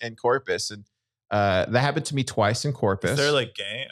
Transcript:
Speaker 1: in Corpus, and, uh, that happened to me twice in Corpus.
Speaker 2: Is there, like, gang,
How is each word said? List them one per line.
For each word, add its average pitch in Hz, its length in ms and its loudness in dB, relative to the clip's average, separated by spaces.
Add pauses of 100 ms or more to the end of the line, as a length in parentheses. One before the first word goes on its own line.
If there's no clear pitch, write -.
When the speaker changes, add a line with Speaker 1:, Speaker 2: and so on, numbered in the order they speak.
Speaker 1:
in 113 160 -10
Corpus, 120 540 0
and, 104 160 -14 (440)
uh, 101 360 2
that 120 140 2
happened 143 260 0
to 151 100 -6
me 131 80 2
twice 107 400 0
in 143 80 -2
Corpus. 95 400 0
Speaker 2:
Is 139 60 0
there, 143 140 2
like, 131 220 0
gang, 107 380 -8